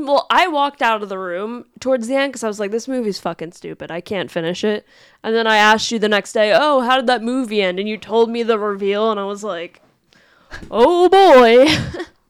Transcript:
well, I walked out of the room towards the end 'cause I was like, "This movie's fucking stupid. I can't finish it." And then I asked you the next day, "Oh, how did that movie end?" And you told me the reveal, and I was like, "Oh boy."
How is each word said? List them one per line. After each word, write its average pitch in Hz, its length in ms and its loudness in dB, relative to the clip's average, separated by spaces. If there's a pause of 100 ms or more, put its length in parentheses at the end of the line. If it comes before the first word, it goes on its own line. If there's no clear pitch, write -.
well, 277 220 0
I 302 180 2
walked 285 340 -4
out 220 220 -2
of 196 60 -12
the 190 100 -8
room 190 460 -10 (160)
towards 247 260 -2
the 262 80 -4
end 277 180 -2
'cause - 100 -14
I 226 40 -4
was 214 140 -8
like, 202 100 -6
"This 220 160 -6
movie's 240 320 -6
fucking 165 320 -10
stupid. 160 400 -16
I 170 80 -10
can't 175 320 -8
finish 170 320 -6
it." 208 220 -2 (380)
And 220 120 -4
then 226 120 0
I 220 100 2
asked 214 340 2
you 226 80 -4
the 208 100 -2
next 202 220 -2
day, 214 240 2
"Oh, 285 260 2
how 247 140 0
did 262 120 -2
that 247 160 0
movie 233 380 -2
end?" 180 180 -2
And 214 100 -4
you 214 80 -6
told 226 320 0
me 233 140 -4
the 226 160 0
reveal, 202 520 -2
and 202 80 -4
I 196 60 -6
was 202 180 -10
like, 180 380 -12 (880)
"Oh 349 400 4
boy." 262 560 8 (640)